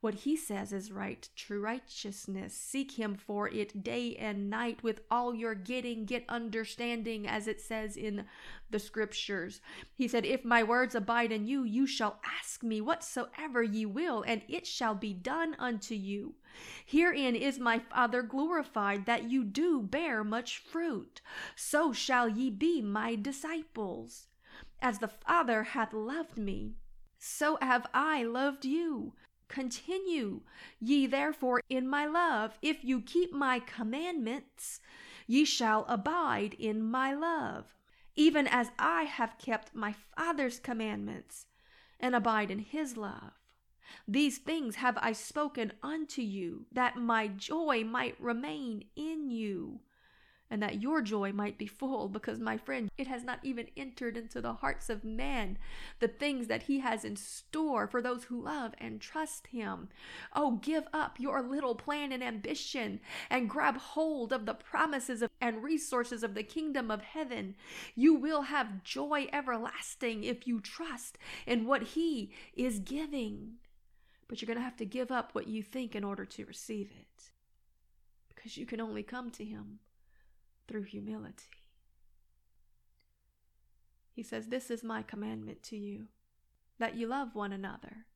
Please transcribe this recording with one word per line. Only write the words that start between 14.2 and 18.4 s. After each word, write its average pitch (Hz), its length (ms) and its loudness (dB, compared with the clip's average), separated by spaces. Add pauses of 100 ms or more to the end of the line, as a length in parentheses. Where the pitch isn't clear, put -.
and 220 260 0
it 330 200 -4
shall 226 260 0
be 202 180 -2
done 294 460 -2
unto 233 380 -2
you. 202 400 -4 (500)
Herein 285 500 6
is 269 220 2
my 240 220 4
Father 240 420 2
glorified, 233 840 2